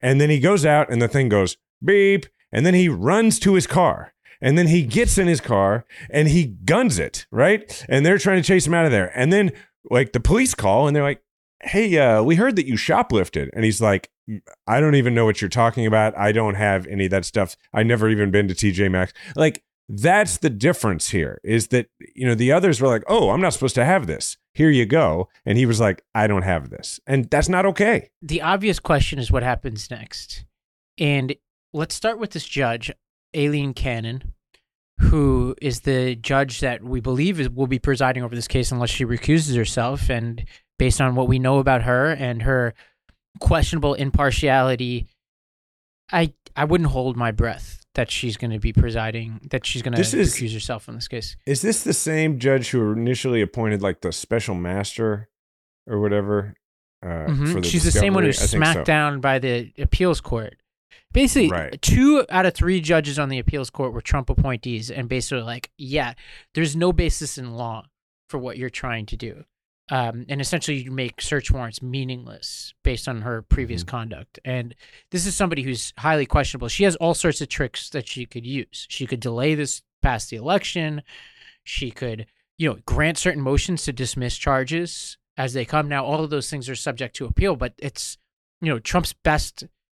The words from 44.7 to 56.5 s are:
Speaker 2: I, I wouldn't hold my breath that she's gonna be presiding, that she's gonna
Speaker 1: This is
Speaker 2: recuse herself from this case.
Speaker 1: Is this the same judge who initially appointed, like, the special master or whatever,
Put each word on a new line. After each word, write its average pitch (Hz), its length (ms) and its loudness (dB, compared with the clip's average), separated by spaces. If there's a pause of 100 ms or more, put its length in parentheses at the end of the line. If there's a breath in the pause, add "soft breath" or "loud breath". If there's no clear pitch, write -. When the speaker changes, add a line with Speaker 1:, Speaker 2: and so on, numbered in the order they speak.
Speaker 2:
I, 165 200 2 (240)
I 139 80 0
wouldn't 160 260 2
hold 131 260 -2
my 117 160 -2
breath - 520 -4 (100)
that 117 160 -2
she's 113 260 -6
gonna 113 220 -6
be 110 140 -2
presiding, 113 680 -2 (100)
that 131 140 -4
she's - 180 -6
gonna 120 140 -4
Speaker 1:
This 202 180 0
is 196 220 2
Speaker 2:
recuse 113 160 -4
herself 110 320 -8
from 117 120 -16
this 120 120 -12
case. - 280 -10 (100)
Speaker 1:
Is 139 160 -2
this 220 220 -2
the - 80 -2
same 156 480 -2
judge 131 300 0
who 110 220 0
initially 120 480 -2
appointed, 107 420 -2
like, 95 180 -4
the 90 120 -4
special 110 440 -4
master 101 720 -4 (580)
or 104 140 -4
whatever, 101 540 -2 (500)